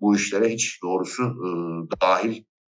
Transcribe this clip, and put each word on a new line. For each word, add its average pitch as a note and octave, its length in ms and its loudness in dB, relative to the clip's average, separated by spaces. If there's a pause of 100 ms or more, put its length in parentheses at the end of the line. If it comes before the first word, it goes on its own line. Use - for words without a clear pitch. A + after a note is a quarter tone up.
bu G2+ 160 6
işlere G2+ 320 2
hiç A2+ 340 -2
doğrusu, F#2 400 -2
e, B2 260 -4 (520)
dahil, G2 420 2 (260)